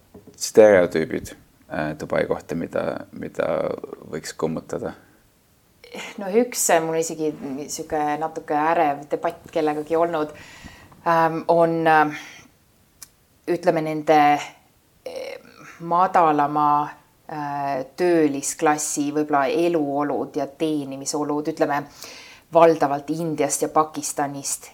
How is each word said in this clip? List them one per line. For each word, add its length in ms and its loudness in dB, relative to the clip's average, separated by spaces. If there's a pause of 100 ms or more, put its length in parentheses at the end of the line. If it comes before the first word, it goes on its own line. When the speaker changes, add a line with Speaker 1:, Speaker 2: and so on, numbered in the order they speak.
(360)
Speaker 1:
stereotüübid, 1000 4 (380)
äh, 260 -6
Dubai 300 -2
kohta, 280 -6
mida, 560 -6
mida 360 -6 (640)
võiks 260 -10
kummutada? 560 -6 (1200)
Speaker 2:
No 120 -10
üks, 380 0 (140)
mul 180 -2
isegi 320 -2 (360)
sihuke 320 -6 (180)
natuke 360 -8
ärev 560 0
debatt 420 -6
kellegagi 440 -2
olnud, 380 0 (720)
ähm, 400 2
on, 400 4
ähm, 240 6 (1400)
ütleme, 340 0
nende, 380 2 (840)
eh, 320 -12 (420)
madalama, 1120 2 (400)
äh, 560 -6 (100)
töölisklassi 1160 0
võib-olla 360 0
eluolud 880 -2
ja 120 -4
teenimisolud, 1000 -4
ütleme, 360 -2 (720)
valdavalt 560 4
Indiast 520 -2
ja 80 -2
Pakistanist 1040 -4